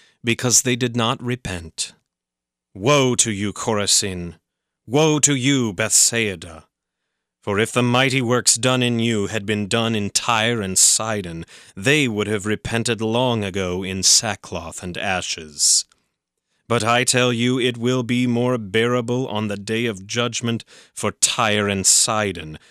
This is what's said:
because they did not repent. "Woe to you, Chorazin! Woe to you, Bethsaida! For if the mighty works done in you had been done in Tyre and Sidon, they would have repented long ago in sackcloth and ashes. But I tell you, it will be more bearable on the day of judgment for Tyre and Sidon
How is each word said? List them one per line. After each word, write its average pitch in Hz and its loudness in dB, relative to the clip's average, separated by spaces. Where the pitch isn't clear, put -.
because 117 0
they 123 0
did 120 -2
not 117 0
repent. 92 -8
"Woe 127 2
to 113 0
you, 101 -4
Chorazin! 95 -2
Woe 151 4
to 139 6
you, 127 2
Bethsaida! 92 -2
For 101 0
if 113 2
the 123 2
mighty 123 2
works 120 2
done 127 2
in 120 2
you 113 0
had 104 -6
been 104 -2
done 113 0
in 101 -2
Tyre 117 0
and 95 -4
Sidon, 92 0
they 131 2
would 104 0
have 104 -2
repented 110 -2
long 113 0
ago 92 -4
in 95 -4
sackcloth 90 -2
and 90 -10
ashes. 82 -2
But 117 2
I 120 4
tell 123 2
you, 123 2
it 120 0
will 123 0
be 123 0
more 123 2
bearable 120 0
on 107 -2
the 101 -4
day 113 -2
of 101 -6
judgment 117 -4
for 104 -4
Tyre 104 2
and 98 0
Sidon 90 0